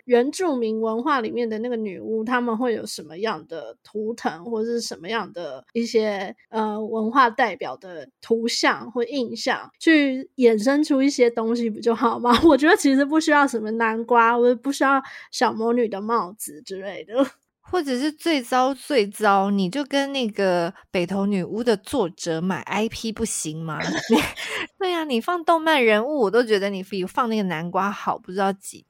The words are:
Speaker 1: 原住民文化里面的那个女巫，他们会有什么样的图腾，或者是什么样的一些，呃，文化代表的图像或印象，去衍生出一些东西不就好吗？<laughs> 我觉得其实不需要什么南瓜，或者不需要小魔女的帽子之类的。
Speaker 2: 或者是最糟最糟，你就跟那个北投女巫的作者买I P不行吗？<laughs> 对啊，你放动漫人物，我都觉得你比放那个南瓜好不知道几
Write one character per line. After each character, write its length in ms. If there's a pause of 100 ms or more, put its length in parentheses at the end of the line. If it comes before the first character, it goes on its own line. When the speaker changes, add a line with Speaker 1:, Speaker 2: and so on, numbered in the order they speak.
Speaker 1:
原 260
住 240
民 260
文 220
化 180
里 80
面 180
的 120
那 100
个 60
女 240
巫， 240
他 180
们 160
会 160
有 100
什 200
么 160
样 260
的 380
图 320
腾， 300
或 180
者 20
是 160
什 180
么 80
样 240
的 320 (100)
一 120
些， 500 (140)
呃， 340
文 280
化 180
代 260
表 220
的 320 (100)
图 280
像 440
或 120
印 340
象， 400
去 600
衍 220
生 240
出 160
一 80
些 220
东 260
西 140
不 100
就 140
好 240
吗？ 140
<laughs> 120
我 140
觉 100
得 80
其 200
实 100
不 140
需 100
要 160
什 140
么 100
南 340
瓜， 320
或 140
者 60
不 160
需 120
要 160 (320)
小 220
魔 200
女 140
的 140
帽 340
子 280
之 180
类 220
的。 100 (560)
Speaker 2:
或 140
者 160
是 100
最 320
糟 320
最 320
糟， 460
你 180
就 140
跟 300
那 160
个 440 (160)
北 160
投 200
女 180
巫 180
的 140
作 320
者 340
买 200
I 260
P 240
不 140
行 360
吗？ 160 (540)
<laughs> 480
对 140
啊， 100
你 160
放 240
动 180
漫 220
人 180
物， 200
我 100
都 100
觉 160
得 120
你 120
比 240
放 220
那 80
个 80
南 260
瓜 220
好 260
不 140
知 60
道 160
几 360